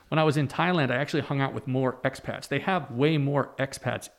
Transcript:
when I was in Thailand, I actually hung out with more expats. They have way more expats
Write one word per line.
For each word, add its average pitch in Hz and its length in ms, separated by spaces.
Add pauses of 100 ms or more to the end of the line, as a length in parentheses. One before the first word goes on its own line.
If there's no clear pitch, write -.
when 160 100
I 156 40
was 151 140
in 139 100
Thailand, 165 440
I 123 40
actually 143 260
hung 139 200
out 131 120
with 110 140
more 131 360
expats. - 440
They 139 120
have 165 320
way 151 260
more 143 420
expats 123 600